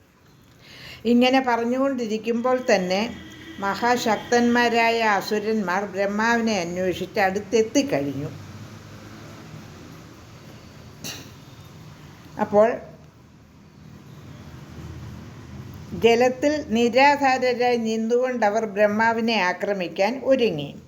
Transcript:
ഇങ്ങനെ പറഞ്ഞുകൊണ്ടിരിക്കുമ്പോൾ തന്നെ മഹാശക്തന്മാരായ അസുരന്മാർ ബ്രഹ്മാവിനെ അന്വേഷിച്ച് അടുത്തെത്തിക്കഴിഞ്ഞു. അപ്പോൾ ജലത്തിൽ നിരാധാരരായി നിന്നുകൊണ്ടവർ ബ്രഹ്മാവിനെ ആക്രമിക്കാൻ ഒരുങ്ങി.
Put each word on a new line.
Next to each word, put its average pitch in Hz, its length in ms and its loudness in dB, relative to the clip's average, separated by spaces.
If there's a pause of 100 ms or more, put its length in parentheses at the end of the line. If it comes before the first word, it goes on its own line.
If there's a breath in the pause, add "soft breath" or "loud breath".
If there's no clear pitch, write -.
(1040 loud breath)
ഇങ്ങനെ 254 420 4
പറഞ്ഞുകൊണ്ടിരിക്കുമ്പോൾ 240 1120 0 (160)
തന്നെ 190 400 -2 (440)
മഹാശക്തന്മാരായ 233 1400 2
അസുരന്മാർ 208 840 0
ബ്രഹ്മാവിനെ 208 760 0
അന്വേഷിച്ച് 180 600 -4
അടുത്തെത്തിക്കഴിഞ്ഞു. 190 1120 0 (4000)
അപ്പോൾ 214 320 4 (3250)
ജലത്തിൽ 247 720 4
നിരാധാരരായി 247 1080 4
നിന്നുകൊണ്ടവർ 226 880 0
ബ്രഹ്മാവിനെ 214 760 2
ആക്രമിക്കാൻ 190 840 0
ഒരുങ്ങി. 208 520 2 (120)